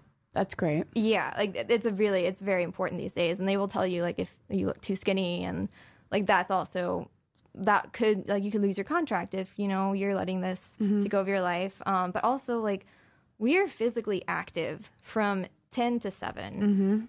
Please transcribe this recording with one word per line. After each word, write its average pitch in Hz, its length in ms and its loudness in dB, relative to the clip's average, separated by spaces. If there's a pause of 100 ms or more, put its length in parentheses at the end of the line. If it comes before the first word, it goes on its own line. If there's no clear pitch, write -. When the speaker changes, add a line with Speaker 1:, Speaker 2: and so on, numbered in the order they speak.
(340)
Speaker 1:
That's - 200 0
great. 160 300 0 (100)
Speaker 2:
yeah, 214 440 2
like, 202 180 -2
it, - 160 -4
it's 233 140 2
a 226 60 0
really, 196 340 2
it's 190 160 -2
very 190 220 2
important 175 360 -4
these - 140 -6
days. 175 260 0
And 190 80 0
they 196 80 2
will 202 140 0
tell 196 180 0
you, 180 140 0
like, 175 180 -2
if - 180 -6 (120)
you 190 180 0
look - 140 -4
too 196 140 -2
skinny, 180 500 0
and, 180 240 -4 (420)
like, 202 140 0
that's 180 260 2
also, 180 580 -2 (460)
that 202 380 2
could, 214 340 2
like, 202 160 0
you 208 80 -4
could 208 100 0
lose 196 160 2
your 196 80 -4
contract 277 480 -2
if, 190 240 -6
you 202 120 0
know, 196 240 0
you're 196 200 0
letting 185 280 -2
this 185 400 -6
Speaker 1:
Mm-hmm. 208 220 4
Speaker 2:
take 202 100 0
over 196 160 2
your 196 120 2
life. 180 440 -2
Um, 185 260 2
but - 140 0
also, 240 340 0
like, 202 260 -2 (520)
we 254 200 4
are 381 120 4
physically 226 580 -2
active 160 640 -6 (100)
from 202 440 0 (260)
ten 240 300 0
to 196 100 -4
seven, - 500 -10
Speaker 1:
Mm-hmm. 202 480 4